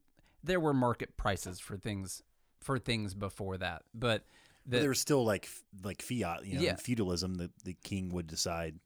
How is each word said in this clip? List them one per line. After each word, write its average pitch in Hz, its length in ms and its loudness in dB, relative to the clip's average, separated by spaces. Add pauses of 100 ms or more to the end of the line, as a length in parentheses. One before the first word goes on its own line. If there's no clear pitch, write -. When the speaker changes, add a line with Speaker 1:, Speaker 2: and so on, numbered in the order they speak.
(440)
Speaker 1:
there 175 160 2
were 156 140 6
market 120 440 2
prices 92 420 -2
for - 180 -8
things, 95 440 -4 (380)
for 135 200 0
things 107 340 0
before 98 440 -4
that, 87 260 -4 (100)
but 113 300 0 (420)
Speaker 2:
But 131 60 -8
Speaker 1:
the 120 80 4
Speaker 2:
there 143 100 6
was 127 100 2
still, 135 260 6
like, 101 200 2
f-, - 180 -14 (200)
like, 95 180 -4
fiat, 98 440 -2
you 95 100 -4
know, - 60 0
Speaker 1:
Yeah. 135 140 2
Speaker 2:
feudalism, 92 600 0
the, 87 140 -4 (140)
the 92 100 -8 (100)
king 92 260 -4
would 87 180 -2
decide 82 580 -4